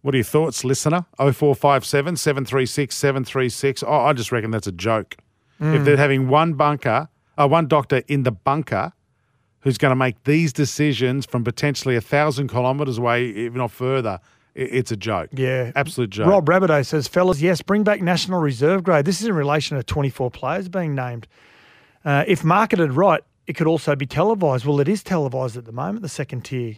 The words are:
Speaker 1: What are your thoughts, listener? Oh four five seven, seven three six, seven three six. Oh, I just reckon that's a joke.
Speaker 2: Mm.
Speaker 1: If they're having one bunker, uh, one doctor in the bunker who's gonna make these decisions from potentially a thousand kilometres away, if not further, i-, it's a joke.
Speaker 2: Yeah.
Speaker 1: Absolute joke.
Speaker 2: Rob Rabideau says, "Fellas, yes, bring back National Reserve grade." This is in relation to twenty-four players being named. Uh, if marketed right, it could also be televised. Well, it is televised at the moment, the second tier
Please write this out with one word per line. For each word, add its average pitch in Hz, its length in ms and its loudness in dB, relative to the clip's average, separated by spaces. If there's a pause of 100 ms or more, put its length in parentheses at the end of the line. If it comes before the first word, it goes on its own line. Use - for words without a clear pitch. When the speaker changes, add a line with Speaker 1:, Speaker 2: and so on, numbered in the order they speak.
Speaker 1:
What 139 140 -2
are 131 40 4
your 113 60 2
thoughts, 151 400 -2
listener? 156 400 0 (140)
Oh 139 140 4
four 139 220 4
five 139 300 2
seven, 147 320 -2
seven 139 300 0
three 135 180 0
six, 135 300 -4
seven 135 300 0
three 127 260 -2
six. 135 320 -2
Oh, - 100 -4
I 143 220 4
just 117 180 -4
reckon 110 180 -2
that's 110 180 -4
a 95 40 -6
joke. 101 440 -4 (440)
Speaker 2:
Mm. 156 160 2
Speaker 1:
If 147 80 2
they're 143 120 6
having 135 320 2
one 156 260 4
bunker, 143 540 0 (280)
uh, 147 120 4
one 160 180 4
doctor 139 420 2
in 143 140 0
the 127 100 2
bunker 127 600 -2 (680)
who's 131 180 0
gonna 139 180 2
make 127 280 -2
these 151 300 2
decisions 131 720 0
from 123 180 -4
potentially 131 520 -2
a 113 40 0
thousand 143 480 0
kilometres 127 500 -2
away, 120 320 0
if 113 240 -6
not 123 180 -4
further, 127 480 -4 (340)
i-, - 60 -8
it's 127 320 -2
a 113 40 -6
joke. 98 360 -4
Speaker 2:
Yeah. 127 420 -2
Speaker 1:
Absolute 143 360 -2
joke. 104 180 2
Speaker 2:
Rob 190 200 6
Rabideau 160 380 4
says, 156 220 -2
"Fellas, 180 320 2
yes, 170 220 2
bring 208 200 0
back 202 180 2
National 180 400 0
Reserve 151 440 2
grade." 156 220 4
This 180 140 0
is 220 60 -4
in 220 80 0
relation 147 420 0
to 131 60 -4
twenty-four 139 480 -2
players 180 380 -6
being 170 260 -4
named. 123 320 -8 (800)
Uh, 143 240 2
if 185 160 0
marketed 175 480 4
right, 165 320 2 (240)
it 151 60 -6
could 156 120 0
also 156 300 0
be 139 100 -6
televised. 156 600 0
Well, 143 120 2
it 143 100 2
is 202 140 -2
televised 131 540 -4
at 123 80 -16
the 113 80 -18
moment, 180 300 -6
the 175 60 -10
second 135 360 -8
tier 120 340 -8